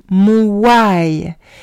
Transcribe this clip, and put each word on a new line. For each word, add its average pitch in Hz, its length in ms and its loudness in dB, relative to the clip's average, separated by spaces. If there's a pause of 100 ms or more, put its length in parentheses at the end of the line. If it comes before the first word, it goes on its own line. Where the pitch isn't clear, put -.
(100)
mon 208 340 2
why, 202 880 0 (300)